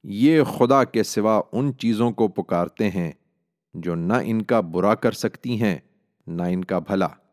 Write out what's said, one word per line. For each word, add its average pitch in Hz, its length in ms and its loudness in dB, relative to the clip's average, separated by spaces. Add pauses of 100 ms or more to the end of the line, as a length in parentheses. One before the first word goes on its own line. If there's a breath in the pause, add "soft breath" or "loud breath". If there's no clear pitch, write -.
یہ 113 300 4 (180)
خدا 131 320 4
کے 113 200 -2
سوا 110 320 0 (160)
ان 123 120 -2 (140)
چیزوں 117 340 0
کو 110 120 0 (120)
پکارتے 90 540 -2
ہیں 85 220 -4 (640)
جو 87 200 -6
نہ 87 300 0
ان 110 180 -2
کا 113 180 0 (100)
برا 92 240 2
کر 110 180 0 (120)
سکتی 120 380 -6
ہیں 92 160 0 (480)
نہ 85 260 -6
ان 92 120 -2
کا 92 140 -4
بھلا 92 320 -2 (220)